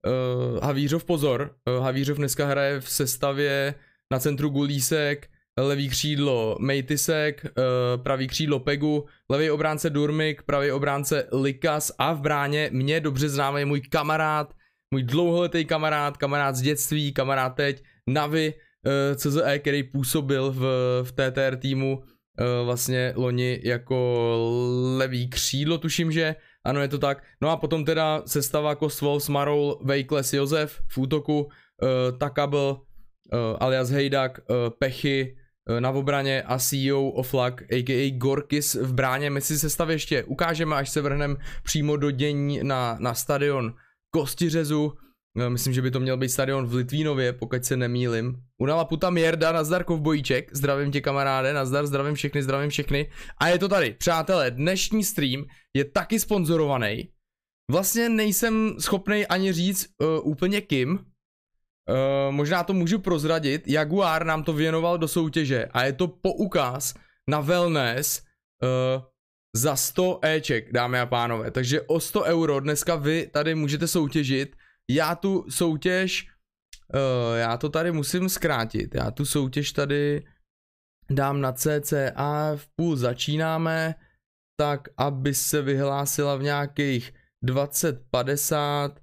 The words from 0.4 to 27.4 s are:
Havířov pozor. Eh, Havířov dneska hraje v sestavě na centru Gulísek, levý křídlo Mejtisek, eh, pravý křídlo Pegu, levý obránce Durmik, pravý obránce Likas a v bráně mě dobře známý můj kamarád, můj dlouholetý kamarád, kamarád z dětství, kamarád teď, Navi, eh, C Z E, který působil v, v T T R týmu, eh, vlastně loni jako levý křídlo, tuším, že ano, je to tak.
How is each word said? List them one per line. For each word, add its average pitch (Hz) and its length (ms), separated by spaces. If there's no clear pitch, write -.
Havířov 143 400
pozor. 143 500
Eh, 127 120
Havířov 135 380
dneska 143 280
hraje 139 340
v 127 100
sestavě 139 840
na 131 80
centru 147 300
Gulísek, 143 800
levý 139 300
křídlo 131 720
Mejtisek, 147 880
eh, - 60
pravý 131 300
křídlo 143 320
Pegu, 147 460
levý 151 220
obránce 156 380
Durmik, 151 540
pravý 143 280
obránce 139 640
Likas 139 640
a 147 160
v 147 80
bráně 147 520
mě 139 260
dobře 151 300
známý 143 360
můj 143 160
kamarád, 156 720
můj 135 100
dlouholetý 170 640
kamarád, 151 520
kamarád 139 380
z 127 60
dětství, 147 520
kamarád 131 420
teď, 143 280
Navi, 151 440
eh, 139 280
C 139 160
Z 151 140
E, 143 140
který 143 240
působil 135 680
v, 131 100
v 127 80
T 131 200
T 135 160
R 131 100
týmu, 135 460
eh, 120 260
vlastně 123 500
loni 123 480
jako 120 760
levý 127 320
křídlo, 147 480
tuším, 165 340
že 156 240
ano, 139 160
je 139 60
to 139 100
tak. 143 260